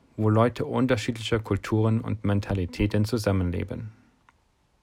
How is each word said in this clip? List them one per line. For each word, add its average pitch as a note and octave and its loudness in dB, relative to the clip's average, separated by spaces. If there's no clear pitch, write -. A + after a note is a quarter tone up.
wo G#2+ 2
Leute A2+ 2
unterschiedlicher A#2+ 0
Kulturen A2 0
und G#2+ -4
Mentalitäten G2+ 0
zusammenleben. G2 -2